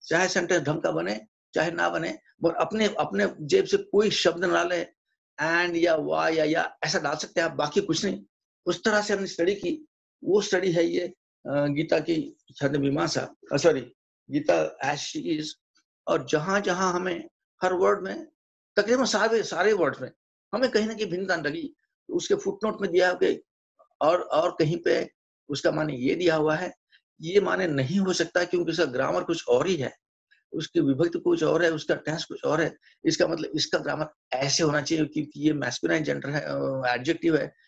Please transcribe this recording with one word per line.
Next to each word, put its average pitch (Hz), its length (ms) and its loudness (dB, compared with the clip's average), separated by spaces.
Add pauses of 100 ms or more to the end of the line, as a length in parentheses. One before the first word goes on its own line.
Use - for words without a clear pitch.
चाहे 180 260 0
sentence 180 360 0
ढंग 151 180 -2
का 160 100 0
बने 180 300 -4 (340)
चाहे 175 160 0
ना 170 180 0
बने, 165 300 -4 (240)
पर 165 120 2
अपने, 208 320 0 (120)
अपने 190 420 0
जेब 175 240 4
से 196 120 0
कोई 202 320 2
शब्द 175 360 0
ना 170 180 2
ले, 175 380 -4 (400)
and 170 340 0
या 165 220 4
why 156 320 0
या, 160 140 2
या 156 400 0
ऐसा 165 160 0
डाल 151 160 -2
सकते - 260 -4
हैं 165 80 2
आप, 143 60 -12
बाकी 147 260 0
कुछ 160 240 0
नहीं। - 180 -4 (420)
उस 175 180 -2
तरह 208 180 2
से 208 120 -2
हमने 190 140 -2
study 180 280 0
की। - 320 -6 (360)
वो 202 180 4
study 190 300 0
है 170 140 4
ये, 175 220 0 (380)
अ, 143 220 0
गीता 156 320 0
की 156 380 -4 (180)
छंद 139 200 0
मीमांसा, 139 600 -2 (180)
अ, 143 40 0
sorry, 139 240 4 (500)
गीता 156 540 0
as 147 140 -2
she 156 400 -6
is। 156 60 -6 (600)
और 143 220 -2
जहां 190 320 0
जहां 185 320 0
हमें 180 340 -4 (360)
हर 185 100 2
word 190 300 2
में, 196 240 -10 (480)
तकरीबन 226 300 2
सारे, 220 380 2
सारे 185 300 2
words 139 280 0
में 123 100 -10 (420)
हमें 240 180 0
कहीं 214 160 2
ना 226 60 -4
कहीं 202 180 -4
भिन्नता 185 240 -2
लगी। 151 400 -4 (340)
उसके 180 260 0
footnote 208 460 -4
में 185 100 -2
दिया 180 180 4
है 180 60 0
कि 185 280 0 (580)
और, 165 200 4
और 160 380 0
कहीं 165 180 2
पे - 340 0 (380)
उसका 147 220 0
माने 156 240 -2
ये 127 200 0
दिया 165 200 2
हुआ 156 200 2
है, 180 200 -6 (460)
ये 180 180 2
माने 185 280 0
नहीं 143 320 0
हो 185 140 2
सकता, - 300 0
क्योंकि 175 280 -2
उसका 160 140 2
grammar 135 380 -2
कुछ 165 240 -4
और 127 200 4
ही 190 80 2
है, 131 220 -6 (560)
उसकी 160 260 -2
विभक्ति 151 400 2
कुछ 165 240 2
और 165 200 2
है, 165 80 4
उसका 151 240 -2
tense 156 300 -6
कुछ - 180 -14
और 147 180 0
है। - 160 -2 (280)
इसका 160 220 2
मतलब 160 280 -6
इसका 160 220 -2
grammar 151 300 -4 (260)
ऐसे 139 300 0
होना 147 180 2
चाहिए, 156 240 0
क्योंकि 147 360 -6
ये 151 120 2
masculine 151 500 -2
gender 139 260 -4
है, 143 120 -2
अ, 139 460 -4
adjective 151 500 0
है, - 160 -2 (140)